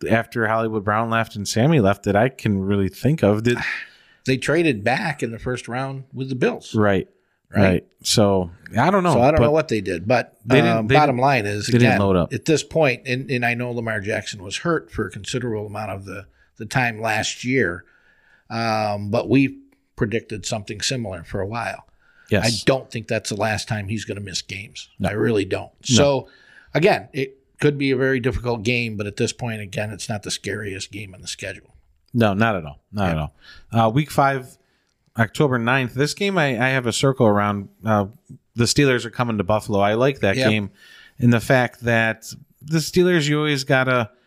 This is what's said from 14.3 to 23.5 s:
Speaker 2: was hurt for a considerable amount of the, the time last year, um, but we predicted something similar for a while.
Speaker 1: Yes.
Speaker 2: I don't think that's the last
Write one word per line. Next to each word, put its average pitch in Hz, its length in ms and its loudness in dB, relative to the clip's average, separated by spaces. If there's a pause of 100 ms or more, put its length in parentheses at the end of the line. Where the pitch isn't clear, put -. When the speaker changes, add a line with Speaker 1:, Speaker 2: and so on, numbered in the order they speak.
Speaker 2:
was 92 180 -10
hurt 165 300 -4
for - 180 -6
a - 40 -14
considerable 107 560 -8
amount 104 240 -10
of 98 140 -12
the, 95 220 -14 (280)
the 113 100 -14
time 117 360 -2
last 107 420 -4
year, 113 400 0 (640)
um, 107 600 -2
but 110 200 0
we 131 300 2 (360)
predicted 110 500 -6
something 104 360 -8
similar 101 420 -6
for - 180 -8
a 95 60 -6
while. 107 380 -8 (440)
Speaker 1:
Yes. - 160 2
Speaker 2:
I 113 200 -2
don't 131 240 2
think 113 180 -12
that's 107 220 -4
the 113 60 -4
last 101 320 -2